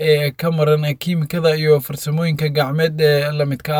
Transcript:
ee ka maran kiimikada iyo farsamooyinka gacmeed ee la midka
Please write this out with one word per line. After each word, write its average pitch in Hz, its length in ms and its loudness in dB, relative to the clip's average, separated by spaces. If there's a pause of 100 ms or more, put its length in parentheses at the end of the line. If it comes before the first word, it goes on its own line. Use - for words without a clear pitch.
ee 147 300 2
ka 170 200 -4
maran 151 460 2
kiimikada 165 600 -2
iyo 151 240 4
farsamooyinka 151 680 -4
gacmeed 151 520 -2
ee 147 320 2
la 147 140 -2
midka 143 320 -4